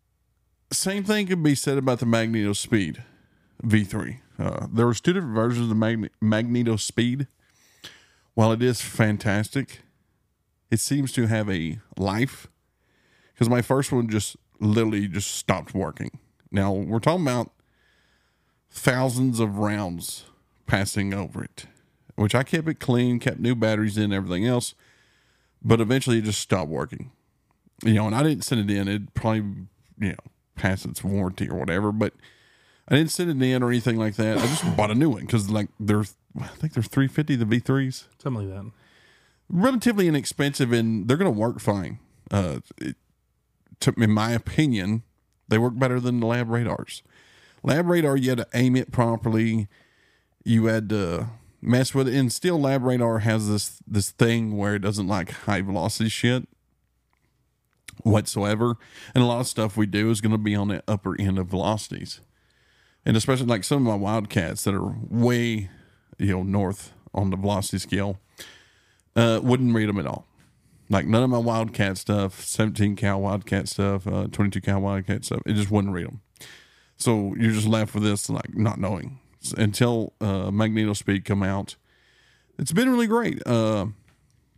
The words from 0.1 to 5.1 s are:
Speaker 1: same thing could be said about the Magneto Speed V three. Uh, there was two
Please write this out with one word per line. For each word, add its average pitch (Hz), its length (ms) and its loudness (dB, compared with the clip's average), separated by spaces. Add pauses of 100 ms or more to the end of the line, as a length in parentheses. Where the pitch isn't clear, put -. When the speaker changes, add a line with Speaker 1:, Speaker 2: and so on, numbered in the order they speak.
Speaker 1:
same 196 340 -2
thing 208 220 0
could 180 160 0
be 147 120 4
said 139 240 0
about 131 220 0
the 123 60 -2
Magneto 113 460 2
Speed 98 500 -2 (600)
V 107 220 4
three. 107 340 -6 (200)
Uh, - 340 -6
there 117 140 4
was 120 140 0
two 175 120 2